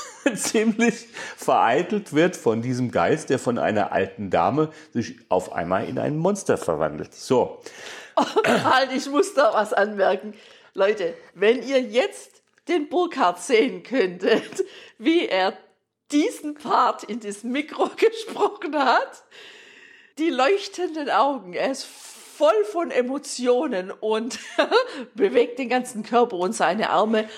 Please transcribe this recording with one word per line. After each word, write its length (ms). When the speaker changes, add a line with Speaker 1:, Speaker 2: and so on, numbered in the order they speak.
Speaker 1:
<laughs> 220
ziemlich 720
vereitelt 800
wird 220
von 260
diesem 300
Geist, 400
der 80
von 180
einer 340
alten 380
Dame 400
sich 240
auf 220
einmal 380
in 80
ein 180
Monster 440
verwandelt. 560
So. 440
Speaker 2:
<laughs> 0
Halt, 800
ich 140
muss 240
da 180
was 220
anmerken. 640
Leute, 400
wenn 300
ihr 180
jetzt 600
den 200
Burkhard 540
sehen 400
könntet, 840
wie 280
er 300
diesen 420
Part 500
in 160
das 240
Mikro 500
<laughs> 40
gesprochen 800
hat, 460
die 100
leuchtenden 800
Augen, 440
er 180
ist 140
voll 840
von 200
Emotionen 1000
und 480
<laughs> 360
bewegt 460
den 100
ganzen 340
Körper 340
und 160
seine 360
Arme, 380